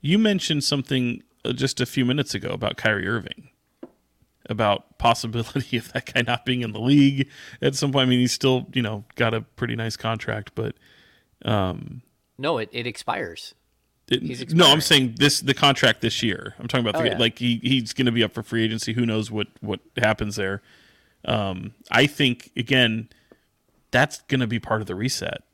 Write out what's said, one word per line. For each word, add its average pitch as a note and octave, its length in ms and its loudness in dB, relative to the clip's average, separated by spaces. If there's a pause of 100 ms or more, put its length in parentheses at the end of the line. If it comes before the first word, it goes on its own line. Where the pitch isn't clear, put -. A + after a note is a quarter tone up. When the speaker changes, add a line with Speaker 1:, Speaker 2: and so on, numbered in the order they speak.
Speaker 1:
You E3 180 2
mentioned F#3 460 2
something, B2+ 580 -2 (220)
uh, A#2+ 80 -2
just C3 260 -2
a B2+ 60 2
few - 180 0
minutes C3 320 0
ago F#2+ 140 -6
about - 260 -4
Kyrie G2+ 320 0
Irving, - 420 -6 (1000)
about G#2+ 480 0
possibility A#2 800 0
<laughs> - 0 -
of - 160 -8
that - 180 -6
guy - 120 0
not A#2+ 200 -2
being B2+ 180 -2
in A2+ 120 -6
the G#2+ 80 -8
league C#3 480 4 (320)
at C3+ 140 0
some C#3 180 -2
point. C3 140 4
I - 20 4
mean, B2 100 6
he's B2 140 2
still, C3 400 2
you B2+ 80 0
know, G#2+ 240 -6 (100)
got A2+ 180 0
a A2+ 80 -2
pretty A#2 360 -6
nice A2+ 180 -4
contract, A2 580 -6
but, A2 220 -6 (720)
um, G2 560 -2 (360)
Speaker 2:
No, C#3+ 200 -2
it, A2 160 -4
it A#2+ 120 -6
expires. - 720 -8 (540)
Speaker 1:
it, F3 120 4
Speaker 2:
He's C3 320 -8
Speaker 1:
no, E3+ 120 8
I'm D3 140 8
Speaker 2:
expiring. - 20 -4
Speaker 1:
saying C3 360 4
this, C#3 220 4
the C3+ 140 0
contract C3+ 480 2
this A2+ 200 -2
year. - 380 -4
I'm A#2+ 80 -10
talking A#2+ 180 -2
about G#2+ 140 -2
Speaker 2:
Oh, E3 60 0
Speaker 1:
the, - 60 2
Speaker 2:
yeah. F#2 60 -6
Speaker 1:
like, A#2 220 0
he, A#2+ 240 0
he's B2+ 300 0
gonna B2+ 180 0
be A#2 120 2
up G#2 100 -2
for A2 100 -8
free A2+ 220 -2
agency. A2+ 280 -4
Who A#2+ 120 0
knows A2 260 -2
what, G#2 160 -4 (140)
what G#2 180 -6 (160)
happens G#2 400 0
there? G2 260 -4 (600)
Um, G2+ 500 -4 (160)
I B2+ 180 4
think, C3 500 -2
again, A#2 500 0 (840)
that's C3 320 2
gonna B2+ 240 0
be A2+ 120 -2
part A2 220 -2
of G2+ 60 -8
the F#2 80 -6
reset. - 480 -4 (100)